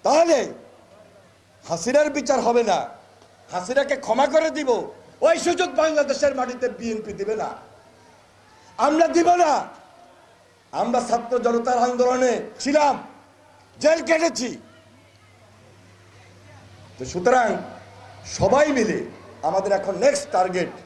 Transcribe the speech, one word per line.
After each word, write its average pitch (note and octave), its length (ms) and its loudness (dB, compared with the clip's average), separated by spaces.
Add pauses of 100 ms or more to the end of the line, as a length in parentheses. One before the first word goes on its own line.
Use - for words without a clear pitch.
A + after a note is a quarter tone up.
তাহলে C#4+ 440 2 (1200)
হাসিনার B3+ 400 0
বিচার C#4 320 0
হবে A#3+ 220 2
না, E3+ 260 -2 (640)
হাসিনাকে C4 440 -2
ক্ষমা C4+ 320 0
করে D#4+ 220 2
দিব, C4+ 200 -4 (520)
ওই E4 160 4
সুযোগ F4 380 -2
বাংলাদেশের D4 600 0
মাটিতে B3 340 -4
বিএনপি G#3+ 440 -8
দিবে G3+ 220 -6
না, D#3+ 140 -6 (1300)
আমরা D#4 300 2
দিব E4+ 280 4
না। D4+ 300 2 (1040)
আমরা A#3 380 0
ছাত্র A#3 300 -2
জনতার A#3 380 0
আন্দোলনে B3 640 2 (180)
ছিলাম, C#4+ 440 0 (760)
জেল D#4 220 4
কেটেছি। D#4 560 0 (2500)
তো B2+ 80 -10
সুতরাং G#3+ 500 2 (720)
সবাই C4+ 460 2
মিলে G3+ 340 0 (360)
আমাদের F#3+ 300 0
এখন F#3+ 280 -2
নেক্সট C4 320 0
টার্গেট F3+ 380 0 (160)